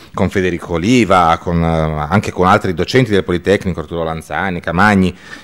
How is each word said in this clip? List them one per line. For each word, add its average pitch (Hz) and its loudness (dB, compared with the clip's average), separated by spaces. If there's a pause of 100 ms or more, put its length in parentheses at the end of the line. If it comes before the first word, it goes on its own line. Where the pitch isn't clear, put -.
(140)
con 90 -2
Federico 90 -4
Oliva, 90 2
con, 85 -2
eh, 78 -2
anche 98 0
con 92 0
altri 98 2
docenti 110 0
del 95 2
Politecnico, 90 -2
Arturo 82 -8
Lanzani, 80 -6
Camagni, 92 2 (280)